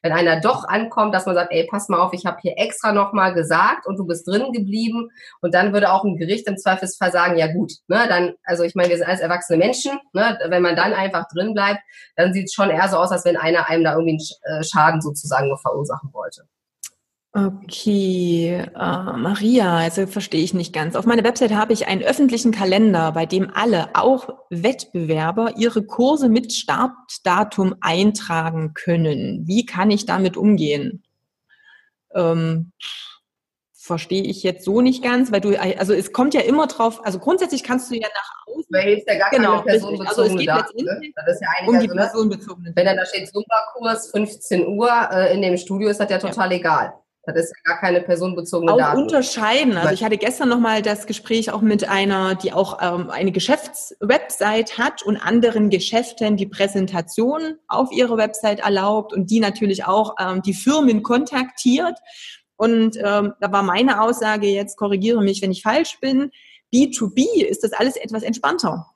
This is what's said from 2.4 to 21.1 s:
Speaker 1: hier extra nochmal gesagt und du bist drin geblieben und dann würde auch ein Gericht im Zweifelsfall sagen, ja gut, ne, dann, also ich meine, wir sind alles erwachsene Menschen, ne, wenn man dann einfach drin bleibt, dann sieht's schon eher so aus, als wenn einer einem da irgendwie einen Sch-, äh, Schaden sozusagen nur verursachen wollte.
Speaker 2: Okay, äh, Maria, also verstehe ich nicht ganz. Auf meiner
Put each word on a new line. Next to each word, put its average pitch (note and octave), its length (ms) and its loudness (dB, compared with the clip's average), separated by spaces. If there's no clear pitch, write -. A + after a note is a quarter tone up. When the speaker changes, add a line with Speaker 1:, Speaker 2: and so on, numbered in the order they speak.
Speaker 1:
hier F3+ 140 -4
extra G#3+ 380 0
nochmal G3 400 2
gesagt F3 520 2
und F#3+ 140 -6
du F#3+ 60 -6
bist E3 200 -6
drin A#3 280 -2
geblieben A3+ 560 -4
und F3 120 0
dann G3 200 4
würde G3+ 180 4
auch A#3 140 2
ein F#3+ 100 0
Gericht F3 320 -4
im G3 80 -4
Zweifelsfall F#3+ 560 -2
sagen, F3 260 2
ja D#3+ 140 2
gut, F3+ 220 -4
ne, A3 180 2
dann, F3 240 0
also F3 180 0
ich E3+ 120 -2
meine, F3 120 4
wir E3+ 100 2
sind E3+ 100 0
alles F#3 120 0
erwachsene E3+ 380 -2
Menschen, B3+ 420 0
ne, G#3 340 0
wenn F3+ 140 2
man F3 160 2
dann G3 160 2
einfach F#3+ 320 -2
drin G#3 180 -2
bleibt, G3+ 280 0
dann F3+ 160 4
sieht's F#3+ 220 -4
schon G3+ 160 2
eher E3+ 180 2
so F#3 80 0
aus, F3+ 160 2
als F3 140 -2
wenn F3 100 4
einer D#3+ 320 0
einem E3 160 2
da D#3 80 2
irgendwie E3 200 0
einen D#3 80 0
Sch-, D#3 420 -10
äh, - 20 -6
Schaden D#3+ 380 2
sozusagen C#3+ 480 -2
nur C#3 80 -4
verursachen C#3+ 560 -6
wollte. - 300 -12
Speaker 2:
Okay, F#3 1300 0
äh, - 20 -18
Maria, F#3 1000 2
also E3 280 0
verstehe F#3+ 380 -2
ich - 100 -4
nicht F3 180 -2
ganz. D#3 240 -4
Auf F#3+ 120 -2
meiner A#3 160 4